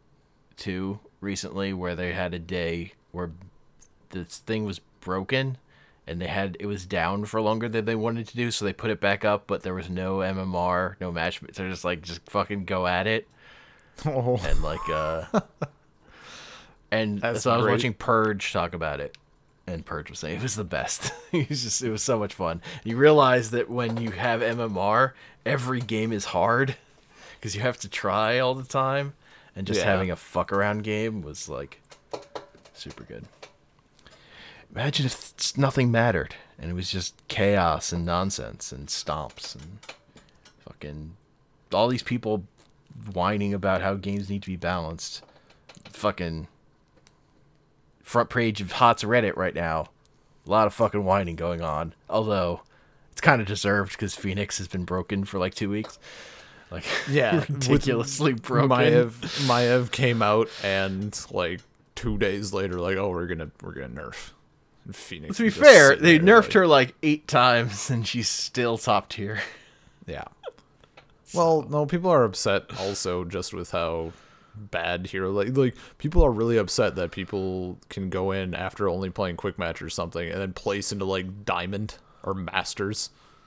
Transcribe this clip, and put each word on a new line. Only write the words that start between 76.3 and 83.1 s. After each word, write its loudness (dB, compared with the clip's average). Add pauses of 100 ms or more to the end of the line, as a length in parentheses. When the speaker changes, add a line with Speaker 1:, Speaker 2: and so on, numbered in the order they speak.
Speaker 2:
really 2
upset 2
that -2
people -6 (100)
can -6
go 0
in -2
after -4
only 0
playing -4
Quick -6
Match -4
or -10
something -6
and -6
then -4
place -4
into, -4
like, -4
Diamond -4 (260)
or -4
Masters. -4 (380)